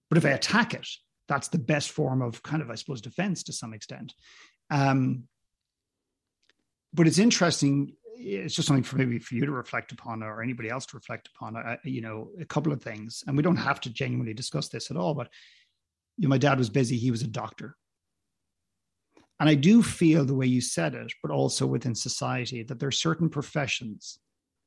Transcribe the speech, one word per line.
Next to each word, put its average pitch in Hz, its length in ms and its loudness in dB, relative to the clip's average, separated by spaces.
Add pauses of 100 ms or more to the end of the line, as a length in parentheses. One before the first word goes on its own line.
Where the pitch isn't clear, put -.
But 156 80 6
if - 80 6
I 147 60 6
attack 196 420 2
it, - 160 -10 (400)
that's 139 200 -2
the 180 100 0
best 143 320 0
form 131 320 0
of 117 200 -6
kind 151 200 -2
of, 120 80 -8
I 113 60 -10
suppose, 123 260 -10
defense 175 400 -4
to - 100 -12
some 113 220 -10
extent. 117 400 -16 (560)
Um, 135 540 2 (1700)
but 165 120 6
it's 135 120 4
interesting. 143 760 4 (220)
It's 196 400 -6
just - 140 -2
something 135 160 4
for 131 120 -8
maybe 123 220 0
for - 160 -12
you 120 100 0
to 147 80 -4
reflect 123 400 -8
upon 113 300 -10
or 107 200 -10
anybody 117 280 -6
else 131 160 -8
to - 100 -18
reflect 117 380 -14
upon, 113 220 -12
uh, 117 280 -8
you 131 160 -6
know, 110 300 -10 (100)
a 151 60 -10
couple 151 260 0
of 131 100 -6
things. 110 440 -12
And 139 100 -2
we 151 60 4
don't 175 140 4
have 127 260 -2
to 131 80 -10
genuinely 123 440 -4
discuss 127 340 -6
this - 220 -10
at 135 60 -6
all, 170 180 -2
but, 123 140 -8 (880)
you 180 100 0
know, 135 40 4
my 135 80 4
dad 135 200 4
was 120 120 2
busy. 127 260 2
He 120 140 0
was 113 120 -2
a - 40 -4
doctor. 110 500 -8 (1600)
And 147 120 8
I 151 40 10
do 190 280 8
feel 160 420 4
the 135 100 0
way 131 120 2
you 127 160 4
said 156 320 -2
it, 117 180 -10 (100)
but 147 80 -6
also 135 360 0
within 127 280 -2
society, 123 680 -6
that 120 160 -12
there 139 100 -4
are 131 40 -4
certain 160 360 0
professions - 880 -6 (480)